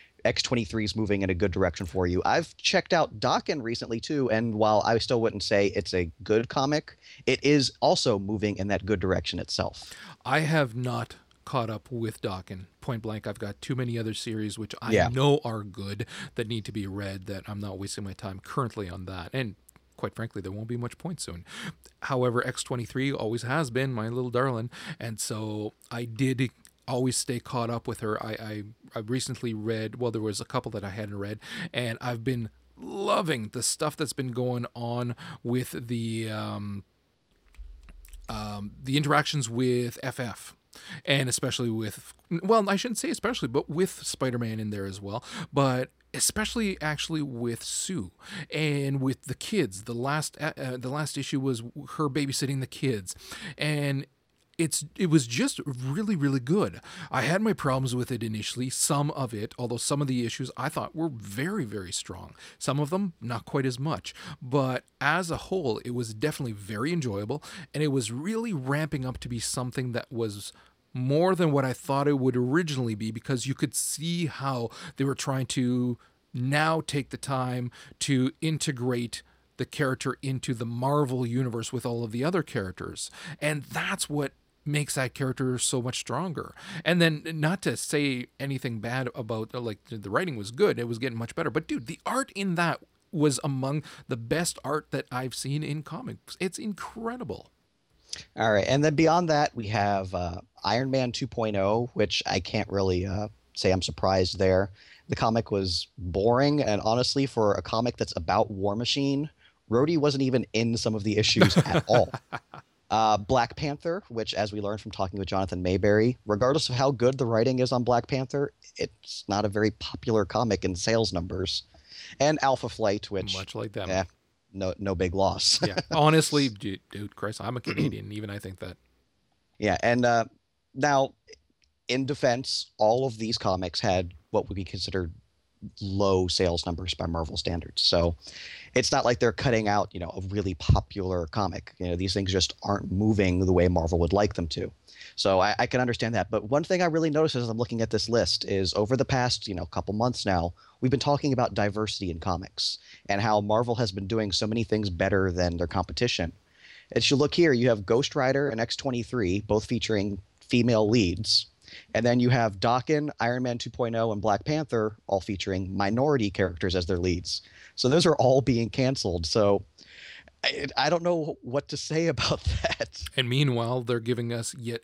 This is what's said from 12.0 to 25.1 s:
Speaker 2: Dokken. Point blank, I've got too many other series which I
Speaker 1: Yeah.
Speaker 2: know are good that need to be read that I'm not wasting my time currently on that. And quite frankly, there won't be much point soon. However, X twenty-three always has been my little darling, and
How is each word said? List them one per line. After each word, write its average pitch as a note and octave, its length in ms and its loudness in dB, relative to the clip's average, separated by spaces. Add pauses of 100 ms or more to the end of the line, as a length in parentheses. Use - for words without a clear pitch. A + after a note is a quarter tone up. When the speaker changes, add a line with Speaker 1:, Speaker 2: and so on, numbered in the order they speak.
Speaker 2:
Dokken. F#2+ 460 -8 (120)
Point A#2 220 -4
blank, G#2+ 260 -6
I've G#2 120 -8
got G#2 220 -10
too C3 140 -4
many A#2+ 240 -2
other A2 140 -4
series G#2+ 440 -4
which G#2+ 240 -10
I A2 120 0
Speaker 1:
Yeah. F2+ 160 4
Speaker 2:
know C#3 340 4
are A2+ 200 -4
good G#2 420 -8 (300)
that A2+ 120 -4
need A2 180 -4
to - 60 -10
be G2+ 160 -6
read G2 380 -8
that F#2+ 200 -10
I'm G2+ 140 -8
not G2 180 -8
wasting G2 280 -8
my F#2+ 80 -8
time F#2+ 260 -10
currently A2 500 -4
on F#2 160 -10
that. F2+ 280 -10
And B2+ 220 -4 (400)
quite - 200 -8
frankly, G#2+ 260 -8
there F#2 100 -8
won't G#2+ 160 -8
be A#2+ 80 -4
much A#2+ 220 -6
point E3+ 240 -8
soon. - 240 -12 (560)
However, B2 440 0
X - 180 -4
twenty-three C3 500 -2
always A2+ 300 -2
has C3 260 0
been C3 240 0
my A2 160 -2
little B2 220 -4
darling, B2 380 0 (300)
and A2+ 200 -8